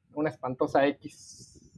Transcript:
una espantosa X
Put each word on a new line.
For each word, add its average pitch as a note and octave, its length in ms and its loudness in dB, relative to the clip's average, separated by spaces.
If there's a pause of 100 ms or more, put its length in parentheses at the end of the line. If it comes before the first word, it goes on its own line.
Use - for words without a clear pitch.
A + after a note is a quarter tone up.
(140)
una D3+ 160 0
espantosa C#3+ 560 0
X - 920 -10